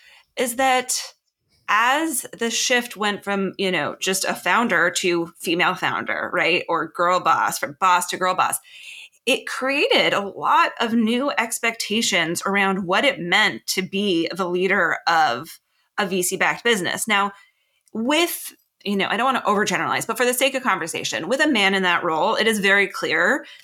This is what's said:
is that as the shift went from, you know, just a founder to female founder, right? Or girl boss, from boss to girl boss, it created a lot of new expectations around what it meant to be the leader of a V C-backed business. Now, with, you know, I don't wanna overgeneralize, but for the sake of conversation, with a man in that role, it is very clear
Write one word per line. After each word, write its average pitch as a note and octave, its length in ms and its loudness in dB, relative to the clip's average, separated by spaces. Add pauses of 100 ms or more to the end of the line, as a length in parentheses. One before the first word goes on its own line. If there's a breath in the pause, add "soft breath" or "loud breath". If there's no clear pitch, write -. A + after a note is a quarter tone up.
(360 loud breath)
is A#3 220 -2
that B3+ 560 0 (540)
as C4 600 2 (100)
the A#3 140 -2
shift A#3+ 440 0
went G3+ 280 -2
from, G3 340 -2
you F#3+ 140 0
know, D3 280 -2
just F#3+ 240 -2
a - 120 -2
founder F3+ 560 2
to E3+ 480 -2
female F3 340 0
founder, - 580 -4
right? E3 380 0
Or D#3+ 180 0
girl F3+ 320 0
boss, A#2 380 0
from - 220 -8
boss F3+ 280 4
to G3 100 -6
girl F#3 180 0
boss, - 240 0 (680 loud breath)
it - 220 0
created C4+ 680 2
a G3+ 120 0
lot C#4 540 0
of A3+ 140 0
new A#3+ 460 2
expectations A3+ 1040 -2
around G3 400 2
what F#3+ 180 0
it C4 160 0
meant F3 480 0
to - 140 -2
be F#3+ 520 -2
the F3+ 140 -4
leader F3+ 600 0
of C3+ 520 2 (380)
a G3+ 80 0
V F3+ 160 -2
C-backed F3 420 0
business. G#3 440 0
Now, G3+ 260 2 (580 soft breath)
with, D4+ 600 -2 (320)
you G3+ 100 -2
know, F#3+ 140 0
I G3+ 80 0
don't A#3 80 0
wanna C4 160 0
overgeneralize, F3 640 0
but A3 100 -4
for B3 80 2
the B3 100 0
sake C4+ 180 2
of C4 100 -4
conversation, D#3+ 640 -4
with C4 140 0
a D4+ 60 4
man G3+ 260 4
in F#3+ 100 2
that F3 200 2
role, E3+ 320 0
it G#3+ 120 2
is G#3+ 120 2
very G3 280 4
clear F#3 580 0 (180 loud breath)